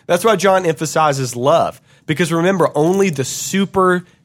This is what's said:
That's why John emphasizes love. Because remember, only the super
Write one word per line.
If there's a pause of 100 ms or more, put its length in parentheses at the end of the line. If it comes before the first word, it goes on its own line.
That's
why
John
emphasizes
love. (240)
Because
remember,
only
the
super (200)